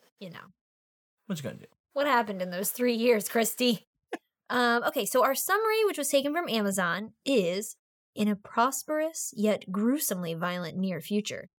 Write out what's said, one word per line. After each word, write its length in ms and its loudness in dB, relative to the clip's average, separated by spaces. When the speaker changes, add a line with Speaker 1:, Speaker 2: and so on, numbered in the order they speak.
Speaker 1:
you 100 -14
know. 220 -18
Speaker 2:
What 100 -4
you 60 -10
gonna 120 -8
do? 100 -20
Speaker 1:
What 140 0
happened 340 2
in 100 -4
those 200 -2
three 240 0
years, 340 2
Christy? 560 0
<laughs> 80 -8
Um, 360 2
okay, 240 -2
so 160 4
our 100 4
summary, 520 2
which 120 0
was 120 -2
taken 220 2
from 160 -2
Amazon, 640 0
is, 520 0
"In 140 0
a 80 2
prosperous 1000 -2
yet 360 0
gruesomely 640 0
violent 420 -4
near 240 -2
future, 580 -4